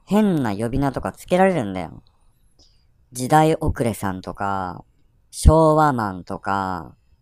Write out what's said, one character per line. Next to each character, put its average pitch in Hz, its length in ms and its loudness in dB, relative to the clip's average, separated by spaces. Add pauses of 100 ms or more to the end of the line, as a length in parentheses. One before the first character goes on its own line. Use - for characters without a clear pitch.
変 190 380 2
な 104 120 -2
呼 113 140 -4
び 131 100 -2
名 139 120 0
と - 100 -8
か 95 100 -6
つ - 140 -16
け 180 120 2
ら 190 100 4
れ 185 80 0
る 131 100 -2
ん 98 80 -8
だ 92 80 -6
よ。 76 220 -14 (1080)
時 123 180 -8
代 156 260 4
遅 147 280 -4
れ 113 100 0
さ 98 180 -6
ん 92 100 -8
と 90 120 -10
か、 95 500 -6 (480)
昭 156 440 6
和 151 180 4
マ 107 180 -4
ン 90 120 -12
と 95 160 -10
か、 95 560 -6 (260)